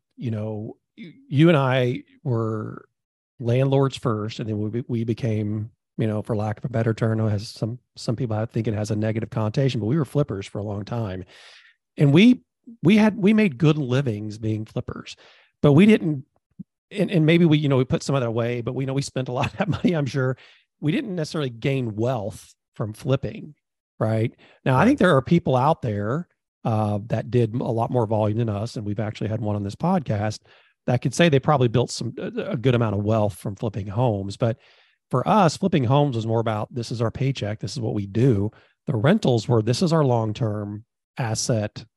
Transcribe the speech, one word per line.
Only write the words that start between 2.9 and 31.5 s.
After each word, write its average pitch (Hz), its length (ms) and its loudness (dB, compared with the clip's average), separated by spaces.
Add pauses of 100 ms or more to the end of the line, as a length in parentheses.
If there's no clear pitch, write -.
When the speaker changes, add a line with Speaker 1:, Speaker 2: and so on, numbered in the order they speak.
Speaker 1:
landlords 135 580 2
first, 110 420 -4
and 113 80 -8
then 107 120 -4
we 107 100 -4
be-, 117 180 -6
we 117 160 -4
became, 110 680 -4 (260)
you 113 100 0
know, 107 140 -2
for 117 140 -6
lack 104 240 -4
of - 60 -10
a 131 40 -6
better 113 240 0
term, 110 260 -2
as 104 300 -2
some, 117 300 -6 (160)
some 120 200 -6
people 110 220 -4
have, 110 140 -4
think 113 160 -2
it 107 80 -2
has 107 160 -4
a 107 40 -2
negative 110 360 -4
connotation, 120 480 -2
but 104 80 -2
we 147 100 0
were 151 80 0
flippers 120 400 -2
for - 140 -10
a 101 40 -6
long 104 220 -6
time. 104 380 -6 (720)
And 143 160 6
we, 233 280 8 (420)
we 208 140 6
had, 214 200 4
we 208 160 4
made 202 240 2
good 151 200 4
livings 120 600 -2
being 110 280 -2
flippers, - 500 -10 (480)
but 147 100 8
we 185 140 8
didn't, 151 380 4 (640)
and, 208 180 -2
and 160 160 2
maybe 170 200 6
we, 151 120 6
you 147 120 0
know, 135 80 2
we 131 80 2
put - 180 -2
some - 120 -2
of 135 60 0
that 117 60 -2
away, 117 340 -4
but 127 140 -6
we 135 100 -4
know 135 80 -4
we 139 80 -2
spent 131 280 -6
a - 20 -8
lot 131 160 -2
of - 100 -10
that 190 120 -2
<laughs> - 140 -4
money, 180 100 4
I'm 147 120 -2
sure. 131 320 -2 (420)
We 151 120 -2
didn't 226 240 -4
necessarily 151 340 -6
gain 120 460 -4
wealth 110 580 -6 (220)
from 107 180 -6
flipping, 135 600 -6 (440)
right? 110 320 0 (320)
Now, 131 120 2
I 131 60 4
Speaker 2:
Right. 196 40 6
Speaker 1:
think 277 140 4
there 180 160 6
are 131 80 4
people 170 320 2
out 139 260 2
there, 113 460 -4 (360)
uh, 107 440 0
that 113 240 -4
did 113 240 2
a 135 80 -2
lot 117 260 -2
more 123 160 0
volume 107 320 0
than 117 120 -2
us, 104 260 -6
and 104 100 -8
we've 104 140 -4
actually 104 300 -6
had 110 100 -4
one 104 160 -2
on 104 80 -4
this 98 120 -8
podcast, 113 640 -2 (460)
that 123 160 0
could - 120 -4
say 170 160 4
they 135 100 4
probably 131 300 2